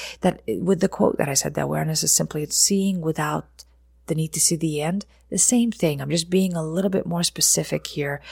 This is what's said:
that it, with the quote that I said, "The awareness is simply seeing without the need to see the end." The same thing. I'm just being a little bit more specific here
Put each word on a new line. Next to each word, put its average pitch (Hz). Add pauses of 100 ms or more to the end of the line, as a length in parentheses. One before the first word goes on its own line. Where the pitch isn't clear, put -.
(200)
that -
it, 101
with 180
the 190
quote -
that 143
I 139
said, 147
"The 151
awareness 151
is 151
simply 156
seeing 196
without 156 (440)
the 156
need 160
to 160
see -
the 151
end." 180 (240)
The -
same 233
thing. 147
I'm 139
just 170
being 185
a 165
little 180
bit 190
more 170
specific -
here 143 (100)